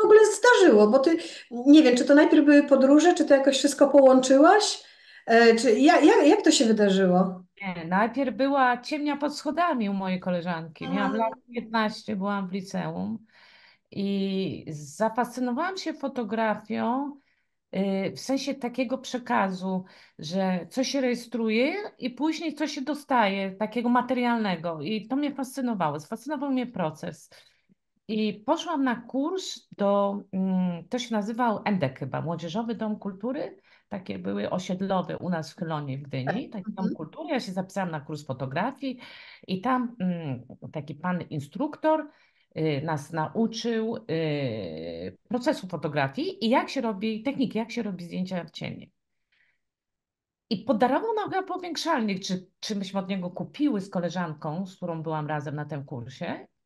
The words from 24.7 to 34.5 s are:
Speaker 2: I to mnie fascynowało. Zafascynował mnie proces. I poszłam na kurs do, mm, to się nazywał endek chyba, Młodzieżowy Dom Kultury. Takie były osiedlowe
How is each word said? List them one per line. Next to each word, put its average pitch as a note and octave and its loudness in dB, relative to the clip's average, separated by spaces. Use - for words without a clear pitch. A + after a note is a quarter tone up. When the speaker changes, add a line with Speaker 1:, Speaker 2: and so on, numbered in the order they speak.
Speaker 2:
I G#3+ -6
to C4 -4
mnie C#4+ -2
fascynowało. A#3 -4
Zafascynował C4+ -8
mnie B3+ -2
proces. E3+ -8
I G#3+ -4
poszłam D#4+ -2
na B3 0
kurs E4 -6
do, G3+ 0
mm, F#3 -2
to B3 -6
się A#3+ -6
nazywał A3 -2
endek F3+ -2
chyba, C#3 -6
Młodzieżowy E3+ -6
Dom G#3+ -6
Kultury. B3 -8
Takie F#3+ -10
były F3+ -6
osiedlowe F#3 -4